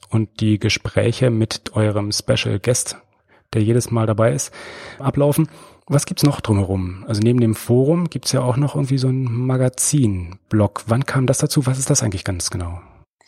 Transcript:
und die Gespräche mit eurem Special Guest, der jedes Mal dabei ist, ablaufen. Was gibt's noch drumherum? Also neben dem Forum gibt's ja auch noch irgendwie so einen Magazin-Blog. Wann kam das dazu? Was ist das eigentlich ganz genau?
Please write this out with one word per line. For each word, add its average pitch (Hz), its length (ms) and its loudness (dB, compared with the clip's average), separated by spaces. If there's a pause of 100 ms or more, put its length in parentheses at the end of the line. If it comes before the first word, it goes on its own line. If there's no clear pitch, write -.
und 110 320 -2
die 107 180 4
Gespräche - 720 0
mit - 460 -2
eurem 104 360 0
Special 107 480 -2
Guest, - 380 -2 (560)
der 110 80 2
jedes 117 300 2
Mal 113 160 0
dabei 113 260 2
ist, - 180 -6 (480)
ablaufen. 143 480 2 (400)
Was 143 180 2
gibt's - 180 -2
noch 147 160 2
drumherum? 95 640 0
Also 104 160 -2
neben 120 200 4
dem 110 120 4
Forum 147 560 2
gibt's - 220 -6
ja 135 100 2
auch 123 140 0
noch 143 200 0
irgendwie 139 240 0
so 131 100 0
einen 127 360 -2
Magazin-Blog. 110 1400 0
Wann 117 180 2
kam 131 220 0
das 135 120 2
dazu? 147 260 0
Was 131 140 0
ist 135 100 -6
das 143 120 2
eigentlich 98 220 -4
ganz 90 260 -4
genau? 87 320 -8 (460)